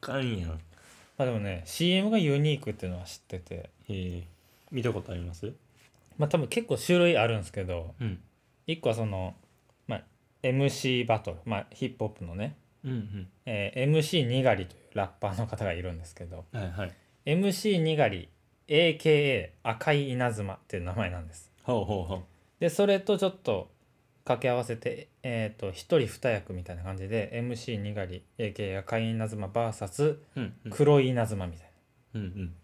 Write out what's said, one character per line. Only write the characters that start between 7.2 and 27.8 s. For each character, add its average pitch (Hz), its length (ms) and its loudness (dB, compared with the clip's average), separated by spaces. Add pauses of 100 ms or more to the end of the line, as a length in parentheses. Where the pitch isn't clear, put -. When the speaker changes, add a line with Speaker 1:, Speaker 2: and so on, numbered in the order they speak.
Speaker 2:
る 117 100 4
ん 107 40 0
で 92 60 -4
す - 60 -14
け 98 120 -4
ど、 85 360 -4
Speaker 1:
う 120 60 -4
ん。 95 140 -2 (480)
Speaker 2:
一 165 100 -2
個 131 120 0
は 113 60 2
そ 113 100 -2
の、 92 300 -4 (520)
ま 113 100 -4
あ、 - 60 -10 (400)
エ 127 80 4
ム 135 180 4
シ 127 320 0
ー 117 60 -2
バ 113 120 4
ト 101 120 -8
ル、 87 140 -8
ま 110 120 0
あ 104 140 -6
ヒ - 160 -4
ッ - 100 -8
プ 107 100 -4
ホ 104 60 -8
ッ - 60 -20
プ 90 60 -10
の 87 100 -10
ね、 123 200 -6 (280)
Speaker 1:
う 143 40 -8
ん 131 40 -4
う - 40 -4
ん。 101 320 -6 (180)
Speaker 2:
え 101 300 -2
ー、 127 60 0
エ 135 60 4
ム 151 160 6
シ 160 160 2
ー 131 60 2
に 131 180 2
が 123 100 6
り 95 140 -2
と - 80 -18
い - 20 -20
う - 40 -20 (120)
ラ 101 120 0
ッ - 40 -12 (100)
パ 104 100 -2
ー 92 100 -4
の 113 80 0
方 110 180 -4
が 92 80 0
い 87 80 -4
る 90 120 -6
ん 82 40 -8
で 85 80 -10
す - 80 -18
け 90 120 -14
ど、 85 260 -14
Speaker 1:
は 113 100 -6
い 92 100 -6
は 95 140 -6
い。 87 60 -8 (340)
Speaker 2:
エ 147 100 2
ム 196 160 2
シ 196 220 0
ー 180 60 4
に 160 160 2
が 143 120 6
り、 92 220 -4 (380)
エ 160 220 6
ー 151 100 -2
ケ 160 100 2
ー 156 40 10
エ 135 400 2 (100)
ー 120 60 -2
赤 113 240 2
い 143 160 2
稲 123 220 2
妻 101 240 -4
っ - 120 -18
て 101 100 -6
い - 20 -4
う 87 40 -6
名 90 100 -4
前 95 160 0
な 90 100 -6
ん 85 80 -10
で 85 60 -16
す。 - 180 -20 (120)
Speaker 1:
ほ 120 180 0
う - 40 -2
ほ 101 160 0
う - 40 -4
ほ 92 100 -4
う。 90 80 -8 (360)
Speaker 2:
で、 170 100 2
そ 202 160 2
れ 196 140 4
と 196 180 2
ち 196 80 0
ょ 185 40 4
っ - 140 -10
と 101 260 -2 (540)
掛 120 180 0
け 131 80 2
合 123 60 2
わ 123 80 0
せ 117 120 -6
て、 117 320 -6 (140)
え 113 340 -2
ー - 40 -20
と、 95 120 -6
一 - 280 2
人 117 80 2
二 - 220 -2
役 101 240 -2
み 87 100 -6
た 90 100 -10
い - 40 -8
な 90 60 -8
感 95 140 -6
じ 95 100 -8
で、 107 280 -2
エ 117 60 -4
ム 120 140 -4
シ 117 180 -8
ー - 40 -4
に 101 160 -6